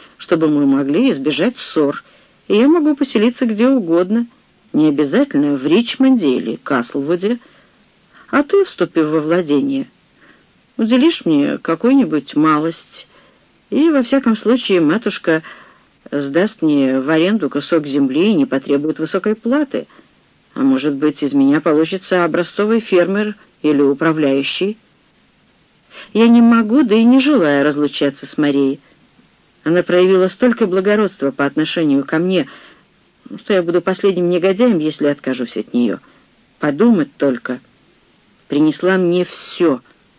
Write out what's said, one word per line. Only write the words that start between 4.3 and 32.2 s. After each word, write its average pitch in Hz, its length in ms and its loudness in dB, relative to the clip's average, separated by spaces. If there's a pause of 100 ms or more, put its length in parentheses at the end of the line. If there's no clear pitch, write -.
не 156 140 2
обязательно 147 680 0
в 131 100 -6
Ричмонде 220 720 2
или 117 200 -6
Каслвуде. 156 800 -4 (920)
А 285 120 2
ты, 392 240 2
вступив 160 400 -2
во 156 140 -2
владение, 147 680 -2 (880)
уделишь 247 480 2
мне 147 340 0
какую-нибудь 165 800 0
малость, 156 720 -2 (640)
и, 277 180 2
во 285 140 2
всяком 240 340 0
случае, 220 440 0
матушка 165 640 -2 (680)
сдаст 147 520 -2
мне 135 380 2
в 131 80 -4
аренду 165 420 0
кусок 147 360 -2
земли 143 440 0
и 208 40 0
не 139 120 2
потребует 143 520 -4
высокой 190 360 -4
платы. 269 520 -4 (680)
А - 60 -8
может 135 340 0
быть, 143 280 -2
из 135 100 -4
меня 139 280 2
получится 170 640 0
образцовый 190 560 -2
фермер 202 560 0 (260)
или 151 180 2
управляющий. 143 960 0 (1400)
Я 226 160 4
не 233 120 6
могу, 233 420 4
да 208 120 0
и 226 100 4
не 254 160 6
желаю 165 440 2
разлучаться 143 600 -2
с - 120 -10
Марией. 139 420 0 (840)
Она 170 180 0
проявила 185 460 2
столько 233 380 0
благородства 190 640 -2
по 143 140 -4
отношению 143 600 -2
ко 160 140 -4
мне, 175 300 0 (920)